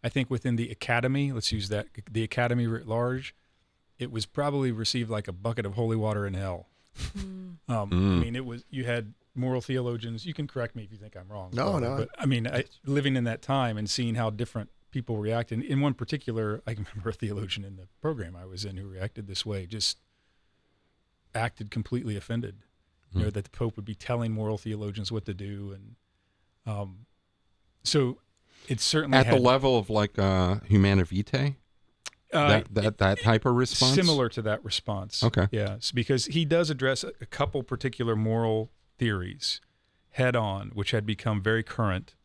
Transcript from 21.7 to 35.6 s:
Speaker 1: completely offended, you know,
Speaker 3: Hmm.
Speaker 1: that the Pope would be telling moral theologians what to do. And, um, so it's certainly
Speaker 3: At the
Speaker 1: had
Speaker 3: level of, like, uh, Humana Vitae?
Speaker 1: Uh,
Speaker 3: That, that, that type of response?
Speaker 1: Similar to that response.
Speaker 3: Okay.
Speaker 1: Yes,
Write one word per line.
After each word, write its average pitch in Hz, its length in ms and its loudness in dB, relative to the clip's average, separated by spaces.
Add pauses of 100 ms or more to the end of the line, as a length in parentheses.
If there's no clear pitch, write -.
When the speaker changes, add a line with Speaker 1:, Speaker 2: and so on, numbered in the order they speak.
Speaker 1:
completely 113 460 -4
offended, 117 480 -6 (480)
you - 80 0
know, 107 60 2
Speaker 3:
Hmm. 107 60 0
Speaker 1:
that 101 120 -4
the - 60 -20
Pope 113 260 -4
would 104 80 -10
be 107 100 -8
telling 117 380 -2
moral 107 260 -2
theologians 104 540 -6
what 110 140 -4
to 104 80 -4
do. 101 380 -10
And, 101 240 -18 (720)
um, 101 400 -8 (800)
so 131 340 2 (500)
it's 123 160 -2
certainly 143 340 4
Speaker 3:
At 131 80 8
the 120 80 6
Speaker 1:
had 131 80 8
Speaker 3:
level 127 360 6
of, 104 120 -2
like, 104 280 2
uh, 95 380 4 (120)
Humana 98 360 8
Vitae? 127 520 0 (760)
Speaker 1:
Uh, 147 160 6
Speaker 3:
That, 107 260 4
that, 107 240 2
that 98 220 4
type 113 240 4
of 123 120 4
response? 127 380 4
Speaker 1:
Similar 151 360 4
to 120 120 -6
that 107 220 -2
response. 98 600 -4
Speaker 3:
Okay. 104 260 4
Speaker 1:
Yes, 104 400 -2